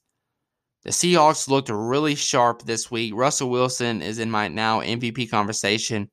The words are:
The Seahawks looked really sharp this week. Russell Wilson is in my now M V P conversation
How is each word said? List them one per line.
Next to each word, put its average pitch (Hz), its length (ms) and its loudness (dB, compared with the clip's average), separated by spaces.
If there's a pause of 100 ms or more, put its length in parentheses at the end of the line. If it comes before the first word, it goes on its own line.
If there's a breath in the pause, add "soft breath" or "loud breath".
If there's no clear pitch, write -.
(840)
The - 60 -6
Seahawks 156 580 4
looked 135 200 2
really 127 460 0
sharp 120 480 2
this - 280 -6
week. 113 240 -4
Russell 131 360 0
Wilson 123 500 0
is 110 200 -6
in 113 100 -2
my 107 180 0
now 110 320 0
M 107 200 -4
V 120 120 -4
P 120 140 -4
conversation 107 840 0